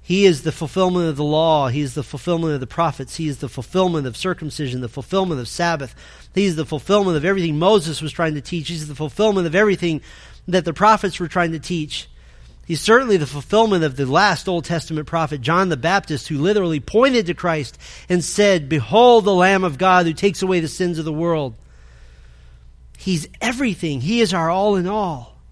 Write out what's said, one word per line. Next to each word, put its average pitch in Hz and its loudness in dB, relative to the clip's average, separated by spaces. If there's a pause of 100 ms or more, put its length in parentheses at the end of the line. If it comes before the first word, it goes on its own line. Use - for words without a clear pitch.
He 196 2
is 156 4
the 160 -2
fulfillment 175 0
of 143 -4
the 147 -2
law. 151 2
He 123 -2
is 135 -4
the 143 -4
fulfillment 165 -4
of 135 -4
the 127 -8
prophets. 151 -4
He 160 -4
is 135 -6
the 139 -8
fulfillment 165 -2
of 117 -8
circumcision, 147 -6
the 123 -8
fulfillment 165 -4
of 117 -10
Sabbath. 165 -4 (400)
He 202 2
is 175 0
the 156 -2
fulfillment 185 0
of 143 -2
everything 170 0
Moses 170 2
was 156 -8
trying 160 -2
to 147 -6
teach. 160 -8
He's 156 -10
the 147 -12
fulfillment 185 0
of 160 -2
everything 180 0 (460)
that 175 0
the 170 -4
prophets 202 2
were 175 -6
trying 170 0
to 160 -8
teach. 156 -6 (560)
He's 160 -4
certainly 233 4
the 151 0
fulfillment 190 2
of 139 -2
the 139 -2
last 170 2
Old 170 -2
Testament 156 -6
prophet, 156 -4
John 170 2
the 160 0
Baptist, 160 -2
who 151 -4
literally 175 0
pointed 233 2
to 170 -4
Christ 156 -4 (320)
and 180 2
said, 190 2
"Behold 190 6
the 202 2
Lamb 185 4
of 147 -4
God 180 4
who 165 -2
takes 202 -2
away 185 0
the 160 -4
sins 175 -4
of 156 -6
the 156 -4
world." 151 -2 (1400)
He's 175 -4 (140)
everything. 214 -4
He 220 0
is 190 2
our 165 0
all 196 2
in 175 -2
all. 180 -6 (120)